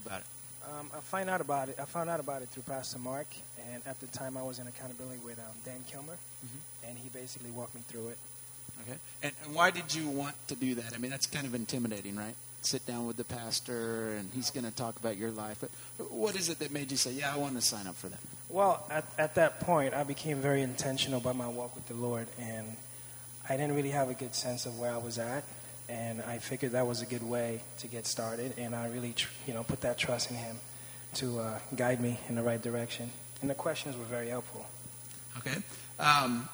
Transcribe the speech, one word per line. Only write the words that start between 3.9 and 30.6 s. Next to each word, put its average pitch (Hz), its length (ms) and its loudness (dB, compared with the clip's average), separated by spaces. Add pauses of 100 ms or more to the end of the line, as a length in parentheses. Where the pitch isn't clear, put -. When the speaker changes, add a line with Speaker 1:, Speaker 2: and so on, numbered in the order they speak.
Speaker 2:
the 131 60 -12
time 131 300 -6
I 127 60 -4
was 131 160 -4
in 123 80 -8
accountability 127 580 -10
with, 117 140 -10
um, 113 60 -10 (200)
Dan 127 260 -8
Kilmer, 143 240 -10
Speaker 1:
Mm-hmm. 131 720 -12
Speaker 2:
and 120 100 -8
he 127 120 -10
basically 123 400 -10
walked 120 240 -8
me 117 140 -12
through 117 200 -4
it. 117 100 -8 (640)
Speaker 1:
Okay. 127 160 -8 (240)
And, 143 100 0 (120)
and 151 100 -6
why 175 160 8
did 160 240 -2
you 156 140 0
want 139 280 0 (120)
to 139 60 0
do 127 220 4
that? 117 180 -2
I 113 40 -4
mean, 127 120 0
that's 135 160 0
kind 143 200 0
of 120 80 -2
intimidating, 107 600 0
right? 104 200 -4 (260)
Sit - 240 2
down 120 200 0
with 117 100 -2
the 120 80 -2
pastor, 113 880 0
and 101 200 -4
he's 120 180 0
gonna 120 200 -2
talk 113 260 -2
about 113 200 0
your 113 140 0
life. 107 300 -4
But - 500 -8
what 214 260 2
is 175 120 2
it 160 120 0
that 143 100 0
made 143 200 0
you 135 60 2
say, 127 160 4
"Yeah, 143 220 2
I 147 40 2
wanna 135 220 2
sign 107 260 4
up 87 100 -4
for 92 120 -6
that"? 90 120 -8 (280)
Speaker 2:
Well, 190 400 8
at, 156 160 2 (140)
at 151 160 6
that 160 260 10
point, 147 340 6
I 143 100 4
became 143 360 0
very 139 220 8
intentional 131 560 2
about 127 180 2
my 120 120 0
walk 123 260 -2
with - 140 -10
the 117 60 -4
Lord, 117 340 0 (100)
and 113 380 -4 (720)
I 135 80 4
didn't 143 180 4
really 139 160 4
have 139 200 4
a 123 40 0
good 120 200 -4
sense 123 320 0
of 117 120 -4
where 120 140 2
I 117 60 2
was 117 200 -2
at, 123 240 0 (460)
and 113 340 -2
I 117 160 -4
figured 123 340 0
that 123 140 6
was 120 140 2
a 117 60 -4
good 120 160 -2
way 117 400 2 (160)
to 123 80 -8
get 113 200 -4
started, 117 520 0
and 120 160 -2
I 117 140 0
really, 120 260 -2
tr-, - 180 0 (140)
you 131 80 -2
know, 117 100 0
put - 160 0
that 120 160 4
trust 123 340 2
in 123 60 -2
him 113 220 -4 (560)